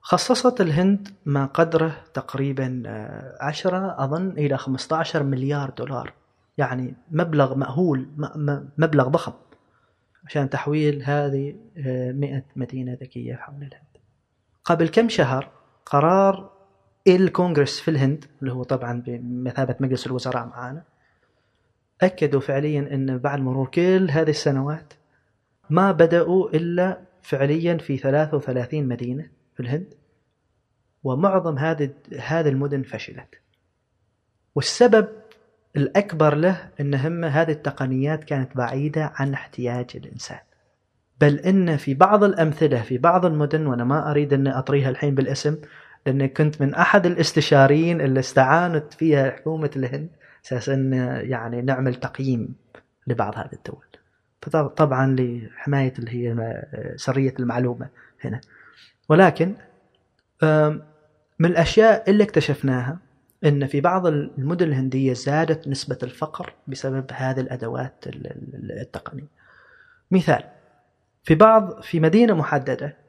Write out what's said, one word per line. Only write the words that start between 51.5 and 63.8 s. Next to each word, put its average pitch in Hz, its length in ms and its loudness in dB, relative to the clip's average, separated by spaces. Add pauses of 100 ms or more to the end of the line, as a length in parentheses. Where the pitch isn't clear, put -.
نعمل 127 320 0
تقييم 127 600 -4 (520)
لبعض 113 300 -2
هذه 127 160 -10
الدول، - 340 -16 (560)
فطب-، 147 260 0
طبعًا 131 500 2
لحماية 127 800 -2
اللي 117 120 -8
هي 120 240 -4
ما-، 113 280 -6 (340)
سرية 131 420 0
المعلومة 123 500 -2 (360)
هنا. 110 160 -6 (680)
ولكن، 170 460 4 (880)
آم، 151 400 2 (560)
من 165 120 4
الأشياء 196 600 4
اللي 208 140 6
اكتشفناها 139 760 -2 (460)
أن 143 220 2
في 139 140 -2